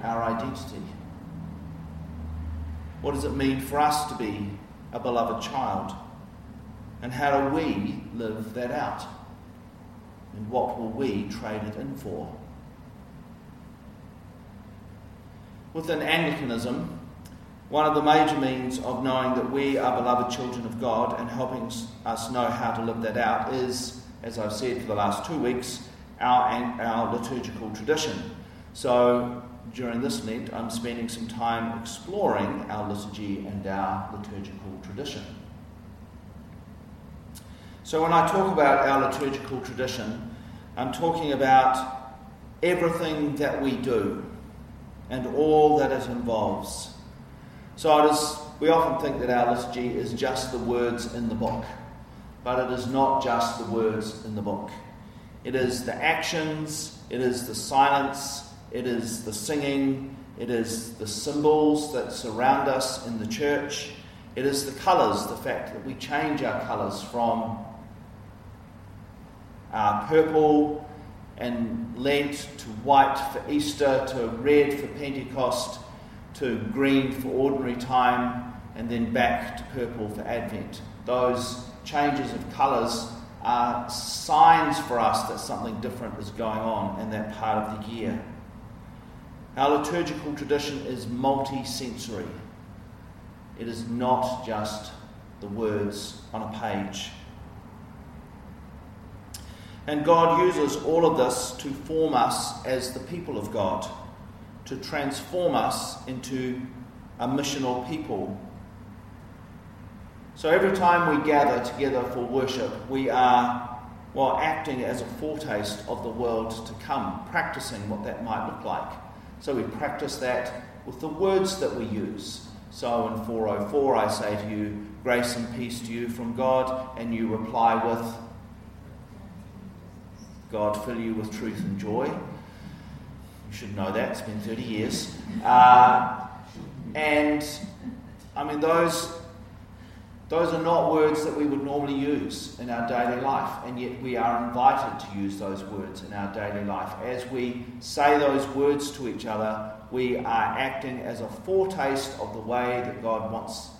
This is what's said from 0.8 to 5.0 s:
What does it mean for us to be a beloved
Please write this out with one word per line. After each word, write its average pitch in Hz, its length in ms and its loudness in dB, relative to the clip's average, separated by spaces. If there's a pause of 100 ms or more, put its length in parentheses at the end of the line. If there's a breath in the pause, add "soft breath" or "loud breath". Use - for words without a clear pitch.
What 139 120 -2
does 139 120 -2
it 143 80 -2
mean 135 260 2
for 143 200 0
us 151 300 4
to 117 60 -6
be 101 340 -2 (440)
a 123 60 -4
beloved 120 440 2